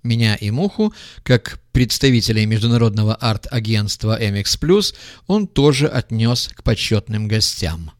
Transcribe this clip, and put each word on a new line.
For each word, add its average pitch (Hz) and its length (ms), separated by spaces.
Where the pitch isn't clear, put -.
Меня 117 320
и 101 160
Муху, 196 420
как - 380
представителей 117 760
международного 110 680
арт-агентства 110 1040
M 101 140
X - 260
Plus, 190 340
он 202 200
тоже 143 400
отнес 117 680
к - 80
почетным 107 640
гостям. 85 720